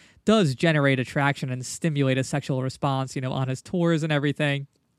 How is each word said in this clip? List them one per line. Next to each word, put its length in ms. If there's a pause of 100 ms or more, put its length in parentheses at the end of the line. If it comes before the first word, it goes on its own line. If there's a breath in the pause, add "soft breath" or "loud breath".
(240 soft breath)
does 300
generate 440
attraction 520
and 160
stimulate 500
a 80
sexual 380
response, 520
you 60
know, 120
on 160
his 120
tours 420
and 80
everything. 560 (320)